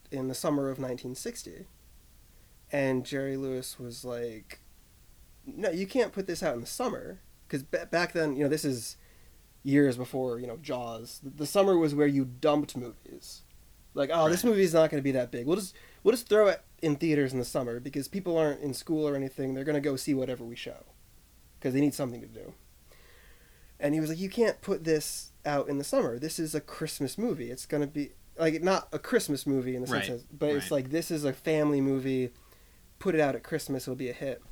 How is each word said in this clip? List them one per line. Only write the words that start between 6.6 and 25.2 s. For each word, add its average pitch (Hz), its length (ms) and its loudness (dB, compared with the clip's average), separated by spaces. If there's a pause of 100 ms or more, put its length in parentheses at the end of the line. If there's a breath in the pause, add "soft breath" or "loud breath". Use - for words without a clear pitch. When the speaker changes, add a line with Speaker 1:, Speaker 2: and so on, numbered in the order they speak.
Speaker 1:
the 127 60 -10
summer." 190 540 -6 (280)
'Cause 139 140 -2
ba-, 165 260 -4
back 170 240 2
then, 156 220 2
you 143 80 2
know, 143 60 4
this 156 140 0
is 127 340 -4 (680 soft breath)
years 139 340 6
before, 127 420 -4
you 123 60 -8
know, 117 120 -8
Jaws. 123 680 -8
The, 135 80 -12
the 147 160 -6
summer 196 320 6
was 151 160 4
where 147 100 6
you 139 180 4
dumped 147 540 2
movies. - 640 -12 (540)
Like, 143 180 0
"Oh, 160 160 6
this 180 140 2
Speaker 2:
Right. 240 80 6
Speaker 1:
movie's 190 240 6
not 160 160 6
gonna 147 100 0
be 139 120 2
that 123 180 0
big. 123 160 -6
We'll 175 100 4
just, 202 160 -8 (300 loud breath)
we'll 208 100 8
just 240 160 -4
throw 208 200 8
it 165 120 2 (220)
in 147 140 2
theaters 147 360 2
in 131 60 -2
the 120 60 -2
summer 120 340 -4
because 135 280 -6
people 180 300 -2
aren't 151 240 2
in 139 140 -4
school 156 320 0
or 143 80 0
anything. 135 400 -4
They're 135 80 -4
gonna 147 180 0
go 139 140 0
see 135 180 -2
whatever 127 300 -2
we 117 120 -12
show - 300 -14 (760)
'cause 131 140 -2
they 135 80 4
need 143 140 4
something 120 260 -6
to 110 60 -14
do." 110 260 -16 (1200 soft breath)
And 147 160 0
he 156 60 2
was 156 100 0
like, 160 100 -4
"You 190 100 -4
can't 214 320 2
put 185 240 -2
this - 480 0 (120)